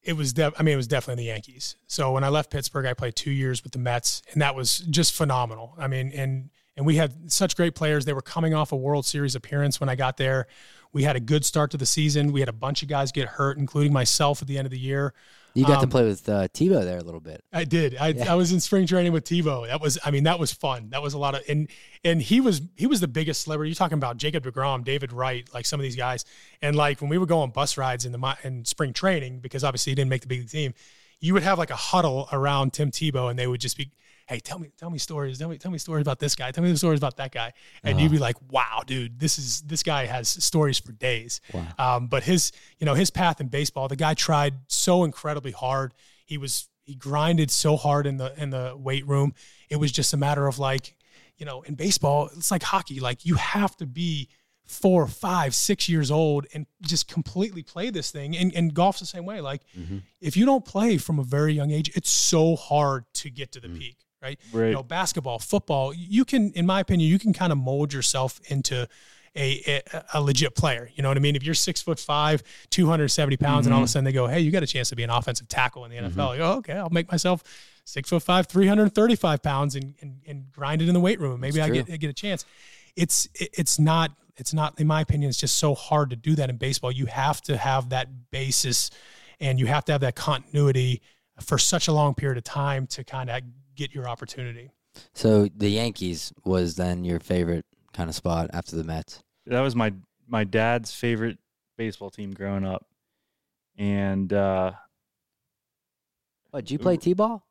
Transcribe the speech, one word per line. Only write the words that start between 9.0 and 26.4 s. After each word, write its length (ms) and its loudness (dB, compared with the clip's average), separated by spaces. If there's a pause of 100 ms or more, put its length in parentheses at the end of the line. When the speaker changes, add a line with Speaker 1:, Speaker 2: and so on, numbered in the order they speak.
Speaker 1:
Series 300 -2
appearance 460 -2
when 80 0
I 60 0
got 200 0
there. 320 0 (460)
We 100 0
had 140 2
a 20 0
good 240 2
start 280 0
to 60 -6
the 80 -2
season. 460 2
We 80 0
had 100 0
a 40 -8
bunch 280 -4
of 60 -10
guys 240 -2
get 160 -2
hurt, 300 -2
including 360 2
myself 480 2
at 60 -10
the 100 -4
end 80 -4
of 60 -6
the 80 -8
year. 340 -2 (420)
Speaker 2:
You 100 6
got 120 8
to 60 6
Speaker 1:
Um, 60 2
Speaker 2:
play 160 6
with, 240 0
uh, 200 2
Tebow 340 2
there 160 -4
a 40 -10
little 160 -12
bit. 320 -16
Speaker 1:
I 120 -2
did. 340 0
I, 120 0
Speaker 2:
Yeah. 220 0
Speaker 1:
I 40 6
was 160 4
in 80 4
spring 260 2
training 260 2
with 140 0
Tebow. 420 0
That 140 -4
was, 240 0
I 60 0
mean, 140 2
that 140 4
was 140 -2
fun. 380 -6
That 100 -4
was 140 -6
a 20 -6
lot 180 -2
of, 140 -6
and, 200 0 (340)
and 180 4
he 180 4
was, 220 4 (140)
he 100 -2
was 160 2
the 60 0
biggest 340 -4
celebrity. 300 -4
You're 40 -6
talking 220 2
about 200 -2
Jacob 280 -2
deGrom, 380 -2
David 280 -4
Wright, 400 -4
like, 140 -10
some 140 -2
of 40 -2
these 120 -6
guys. 280 -4 (380)